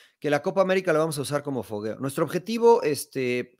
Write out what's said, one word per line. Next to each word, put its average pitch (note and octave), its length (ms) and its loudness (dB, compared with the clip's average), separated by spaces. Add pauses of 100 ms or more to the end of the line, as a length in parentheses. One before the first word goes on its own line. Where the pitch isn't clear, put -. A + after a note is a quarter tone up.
(180)
que D3 120 -4
la C#3+ 120 2
Copa D#3 200 2
América F#3 300 2
la D#3 60 4
vamos D#3 200 -2
a C#3+ 40 -4
usar C#3+ 200 -4
como C3+ 200 -4
fogueo. G#2 380 -6
Nuestro C3+ 240 -4
objetivo, A3+ 580 4
este, B2+ 560 -2
eh, A#2+ 220 -6